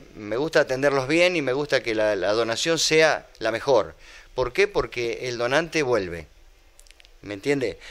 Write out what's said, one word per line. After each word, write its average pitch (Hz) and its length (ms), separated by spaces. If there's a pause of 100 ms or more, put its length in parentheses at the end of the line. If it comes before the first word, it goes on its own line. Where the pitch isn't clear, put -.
(140)
me 107 240
gusta 156 220
atenderlos 135 480
bien 170 280
y 160 60
me 131 120
gusta 139 280
que 113 140
la, 107 200
la 98 180
donación 117 440
sea 156 500 (120)
la 110 120
mejor. 110 440 (400)
¿Por 123 180
qué? 196 140
Porque 123 600
el 120 120
donante 156 420
vuelve. 92 460 (960)
¿Me 98 100
entiende? 123 460 (100)